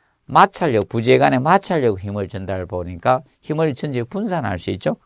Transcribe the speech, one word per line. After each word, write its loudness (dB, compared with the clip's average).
마찰력, 2
부재 4
간의 4
마찰력 0
힘을 -6
전달 -6
보니까 -2
힘을 -2
전체 -4
분산할 -4
수 -8
있죠. -4